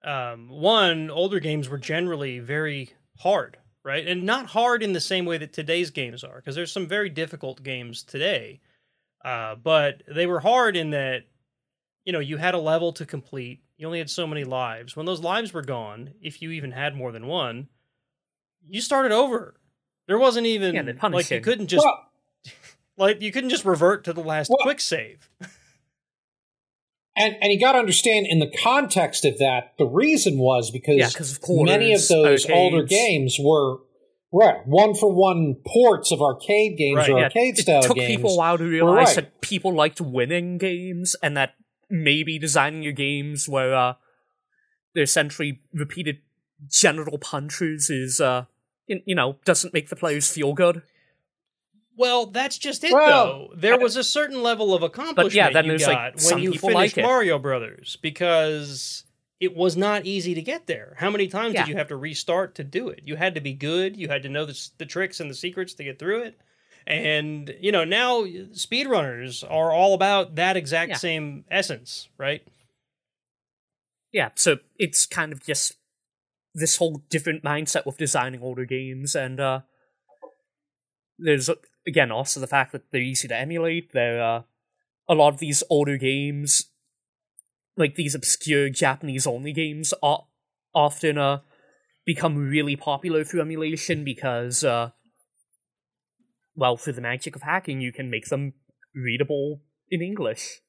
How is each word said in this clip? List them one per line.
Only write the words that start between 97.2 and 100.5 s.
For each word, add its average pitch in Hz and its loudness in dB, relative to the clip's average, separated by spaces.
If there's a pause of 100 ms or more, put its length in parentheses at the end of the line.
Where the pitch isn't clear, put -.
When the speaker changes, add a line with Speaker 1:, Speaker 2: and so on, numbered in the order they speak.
Speaker 2:
of 139 -16
hacking, 151 -4
you 123 -6
can 131 -10
make 110 -8
them 139 -4 (400)
readable 139 -4 (300)
in 170 -2
English. 175 -8